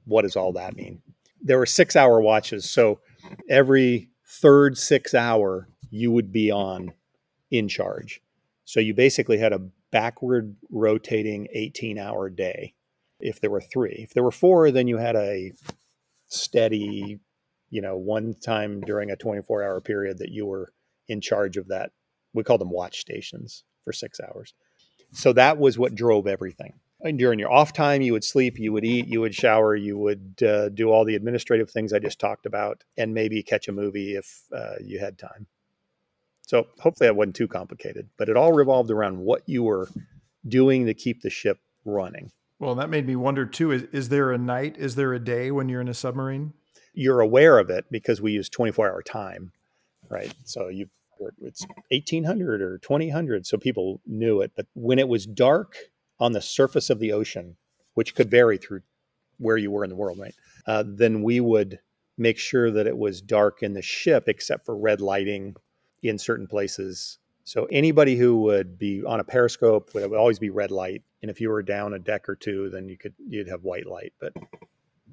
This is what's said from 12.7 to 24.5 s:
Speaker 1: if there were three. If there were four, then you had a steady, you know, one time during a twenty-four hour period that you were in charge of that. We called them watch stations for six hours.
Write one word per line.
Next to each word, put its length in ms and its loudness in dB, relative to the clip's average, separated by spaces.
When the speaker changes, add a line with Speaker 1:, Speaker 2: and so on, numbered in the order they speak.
Speaker 1:
if 220 -8
there 80 0
were 100 -2
three. 480 -6
If 60 -20
there 100 2
were 80 4
four, 400 6
then 160 2
you 100 0
had 180 -2
a 360 -2
steady, 920 -2
you 120 -6
know, 160 -6
one 380 -4
time 460 -6
during 280 -4
a 80 -8
twenty-four 460 -4
hour 180 -6
period 380 -6
that 120 -10
you 140 -8
were 260 -10
in 140 -8
charge 360 -2
of 120 -10
that. 220 -8
We 100 -2
called 180 2
them 80 -8
watch 320 -8
stations 640 -14
for 80 -12
six 300 -12
hours. 320 -18